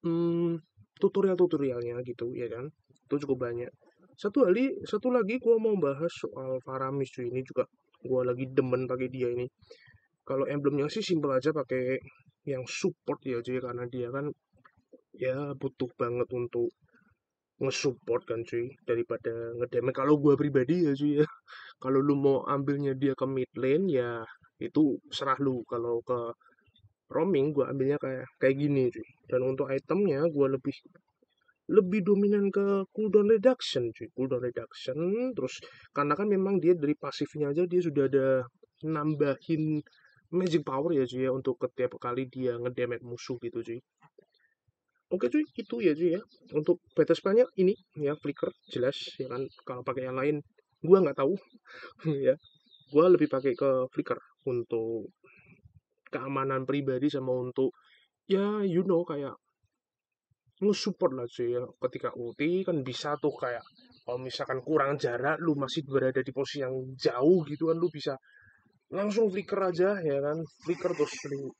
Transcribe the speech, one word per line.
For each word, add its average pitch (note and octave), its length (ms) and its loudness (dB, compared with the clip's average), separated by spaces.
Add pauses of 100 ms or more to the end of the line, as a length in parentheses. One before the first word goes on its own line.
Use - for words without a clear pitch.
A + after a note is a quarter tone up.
hmm, E3+ 560 0 (400)
tutorial-tutorialnya D3 1040 2
gitu B2 320 -8
ya A#2+ 120 -6
kan. B2 200 -8 (360)
Itu C#3+ 220 -2
cukup B2+ 220 0
banyak. A#2+ 200 -6 (440)
Satu G#3 320 4
lagi, A#3+ 400 2
satu G#3+ 240 -2
lagi B3 320 2
gua A3+ 160 6
mau A3 180 2
bahas D3+ 400 0
soal C3 480 -6
Faramis, C3+ 480 -4
cuy. B2 220 -8
Ini C3 100 -4
juga C3 220 -2 (400)
gua B2+ 240 0
lagi B2 160 -2
demen C3 400 0
pakai B2+ 240 -4
dia B2 240 -2
ini. B2 160 -4 (720)
Kalau C3+ 240 -2
emblemnya C#3+ 400 0
sih G#3 160 -4
simple D3+ 320 0
aja C3 160 2
pakai C3 480 -2 (480)
yang C3+ 240 -4
support - 560 -4
ya, B2 160 -4
cuy, B2 160 -4
karena B2 320 -6
dia B2 240 -6
kan C#3+ 160 -4 (880)
ya C3+ 400 -4
butuh C3+ 400 -4
banget A#2+ 320 -2
untuk A#2+ 400 -2 (880)
nge-support B2+ 680 -2
kan, A#2 160 -4
cuy, A#2+ 240 -4 (160)
daripada A#2 480 -2 (240)
ngedamage. B2 400 -2
Kalau C#3+ 240 4
gua C#3+ 160 6
pribadi D3 480 2
ya, C#3 80 2
cuy, D3 300 2
ya. - 20 6
<laughs> - 560 -20
Kalau C3 220 2
lu C#3+ 100 4
mau C#3 320 4
ambilnya C#3 480 0
dia C3 240 0
ke C3 80 0
mid C3 300 -2
lane C#3 340 2
ya A#2+ 320 0 (380)
itu C#3+ 400 2 (100)
serah C3+ 300 -2
lu. C3 240 0
Kalau A#2 400 -2
ke A#2+ 320 -2 (720)
roaming D#3 460 2
gua B2+ 160 2
ambilnya C#3 260 0
kayak, C3 300 -6 (100)
kayak C3+ 220 4
gini, C#3 320 2
cuy. A2+ 160 -12 (240)
Dan B2+ 160 2
untuk C3+ 240 -2
itemnya D#3 580 0
gua C#3 260 2
lebih, C#3 200 -4 (920)
lebih F#3+ 380 4
dominan G3+ 480 4
ke G3 400 0
cooldown G#3 400 4
reduction, G3+ 580 2
cuy. A2 220 -14
Cooldown B2+ 320 -2
reduction, B2 540 -8 (340)
terus C3+ 240 -6 (320)
karena D3 240 0
kan G3+ 160 -2
memang F#3+ 320 2
dia F3 160 4
dari D3 160 0
pasifnya D3 560 -4
aja E3 160 0
dia F3+ 160 0
sudah C#3+ 260 2
ada C3+ 200 4 (580)
nambahin D3+ 960 0 (480)
magic E3+ 320 2
power D3+ 320 -2
ya, C3+ 160 4
cuy, B2+ 160 -2
ya, C3 80 0
untuk C3 240 -2
setiap B2 400 -4
kali B2+ 320 -4
dia B2+ 260 -4
ngedamage A#2+ 460 -4
musuh A#2+ 400 -10
gitu, - 240 -8
cuy. A#2 160 -10 (1300)
Oke, G3 160 -2
cuy, C#4+ 160 2 (160)
itu A#3 240 -8
ya, D#3 160 4
cuy, E3+ 160 2
ya. G3 80 -2 (320)
Untuk D#3 400 0
battle D#3+ 240 4
spell-nya A3 400 2
ini F#3+ 160 4 (240)
ya, D3 160 -2
flicker - 400 -6 (160)
jelas B2 240 0 (240)
ya C3+ 80 -6
kan. B2+ 160 -6 (240)
Kalau B2 160 -8
pakai B2+ 240 -4
yang C3 160 -4
lain D3+ 160 0 (480)
gua F#3 160 10
nggak C#3+ 160 2
tahu C#3 160 2 (720)
<laughs> C#3 240 2
ya. C3 80 4 (560)
Gua D#3+ 160 8
lebih D#3+ 160 8
pakai C3+ 320 0
ke C3 320 2
flicker - 320 -4 (240)
untuk A2+ 640 -4 (1040)
keamanan C3+ 520 -2
pribadi C3+ 440 0
sama C3 240 -2
untuk B2+ 400 0 (560)
ya, G3+ 320 0
you F#3 240 0
know, F3 160 2
kayak C#3+ 320 -6 (1300)
nge-support F#3+ 560 0
lah, B2 80 -6
cuy, A#2+ 320 -4
ya. B2 80 -4 (160)
Ketika - 320 -6
ulti D3 480 -4
kan E3 240 -2
bisa C#3+ 320 -6
tuh C#3+ 160 0
kayak B2 320 -6 (400)
kalau B2 160 -6
misalkan C3 400 -6
kurang C#3+ 400 2
jarak, D3+ 400 -2
lu D#3+ 160 0
masih C#3+ 320 -4
berada C3 320 2
di C3 80 -4
posisi C#3 320 -6
yang B2+ 120 -4 (200)
jauh D3 560 4
gitu D#3+ 240 0
kan, E3 80 0
lu F3+ 80 0
bisa D3 240 -6 (760)
langsung G#3 400 0
flicker F#3+ 320 -4
aja F#3 400 2
ya C#3+ 160 0
kan, D3 240 -2 (240)
flicker F3 320 -2
terus D3 160 0 (160)
lu C#3 300 -6